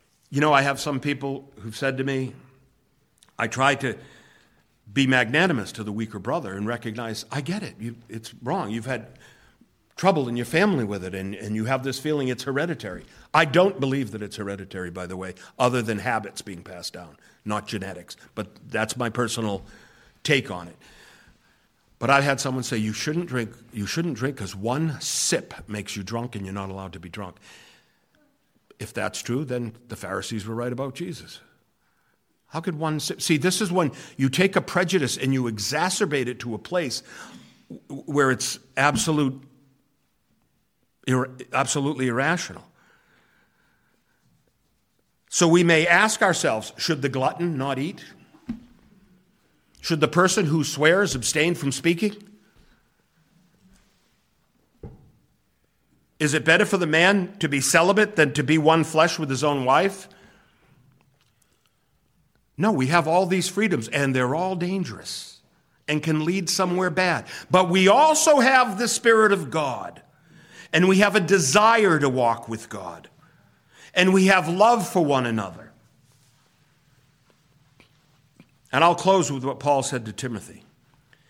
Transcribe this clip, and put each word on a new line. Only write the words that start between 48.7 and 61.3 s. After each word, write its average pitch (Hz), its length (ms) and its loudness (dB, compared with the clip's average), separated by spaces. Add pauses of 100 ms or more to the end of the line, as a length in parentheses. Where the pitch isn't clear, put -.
Should 160 180 0
the 151 80 4
person 180 380 2
who 151 160 2
swears 160 520 2
abstain 151 400 0
from 139 180 -4
speaking? 170 440 0 (4000)
Is 151 160 0
it 151 100 0
better 175 220 4
for 196 100 -2
the 175 100 0
man 175 520 2
to 160 100 -2
be 139 140 0
celibate 196 540 4
than 147 180 4
to 147 80 -2
be 151 160 2
one 156 260 6
flesh 160 340 2
with 151 120 -4
his 131 120 -4
own 143 220 0
wife?" 170 440 2 (2500)